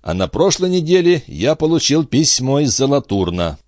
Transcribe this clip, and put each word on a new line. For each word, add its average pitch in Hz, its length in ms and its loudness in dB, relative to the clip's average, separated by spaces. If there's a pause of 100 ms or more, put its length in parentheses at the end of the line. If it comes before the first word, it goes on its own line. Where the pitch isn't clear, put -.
а 82 100 -6
на 90 140 -2
прошлой 185 420 0
неделе 175 560 2
я 113 300 -2
получил 160 500 0
письмо 135 540 0
из 139 160 0
Золотурна. 92 840 -2 (100)